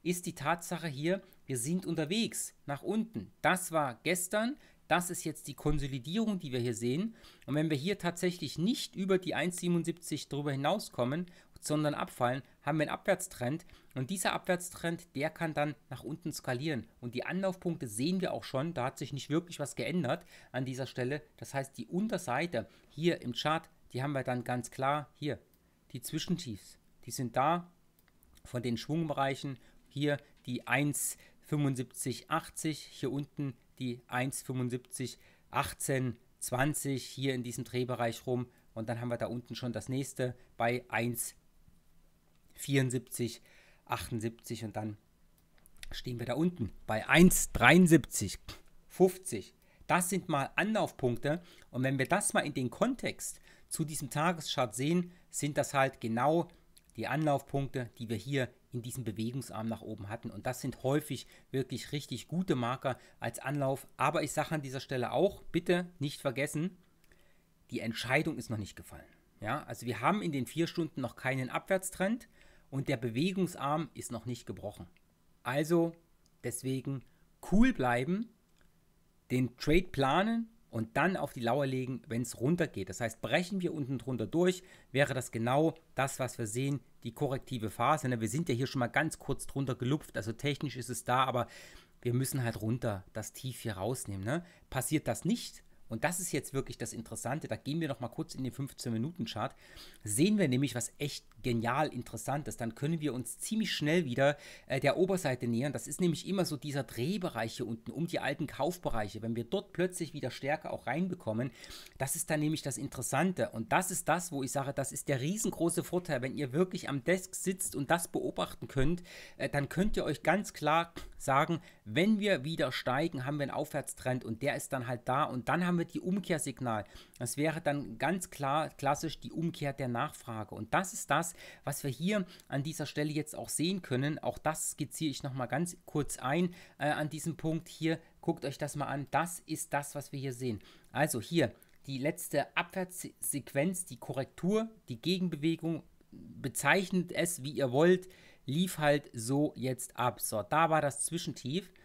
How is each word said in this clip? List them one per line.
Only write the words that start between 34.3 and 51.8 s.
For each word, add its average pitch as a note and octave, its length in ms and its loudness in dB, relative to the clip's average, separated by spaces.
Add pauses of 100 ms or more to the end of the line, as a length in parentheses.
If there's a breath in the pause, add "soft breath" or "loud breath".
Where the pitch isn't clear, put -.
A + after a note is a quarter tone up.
fünfundsiebzig B2+ 760 -4 (320 soft breath)
achtzehn C3 680 0 (200)
zwanzig C3+ 640 0
hier C3+ 300 -2
in B2 80 -2
diesem A#2+ 220 -6
Drehbereich B2 600 -2
rum B2 200 0 (280 soft breath)
und A2+ 160 -6
dann A2+ 100 -2
haben A#2+ 80 -4
wir A#2+ 80 0
da - 100 -2
unten A#2+ 280 -6
schon B2 180 -4
das A2 160 -6
nächste C3 480 -2 (220 soft breath)
bei A#2+ 300 2
eins A#2 460 0 (1200)
vierundsiebzig B2+ 880 0 (460 soft breath)
achtundsiebzig A2+ 800 -4
und G#2 120 -8
dann G#2+ 220 -6 (920)
stehen - 280 -8
wir A#2 80 -6
da B2 80 -2
unten D#3 360 0 (160)
bei G#2+ 220 -2
eins E3+ 440 10
dreiundsiebzig D3+ 880 8 (480)
fünfzig. - 680 0 (320 soft breath)
Das F3 240 4
sind F#3 180 -2
mal C#3 280 0
Anlaufpunkte D#3 880 0 (280 loud breath)
und B2+ 120 -2